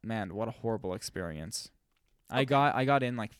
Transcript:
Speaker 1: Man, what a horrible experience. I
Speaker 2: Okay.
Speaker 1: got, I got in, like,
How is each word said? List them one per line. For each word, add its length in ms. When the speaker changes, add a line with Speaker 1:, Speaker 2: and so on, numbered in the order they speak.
Speaker 1:
Man, 320
what 140
a 20
horrible 420
experience. 800
I 140
Speaker 2:
Okay. 40
Speaker 1:
got, 300
I 80
got 180
in, 140
like, 240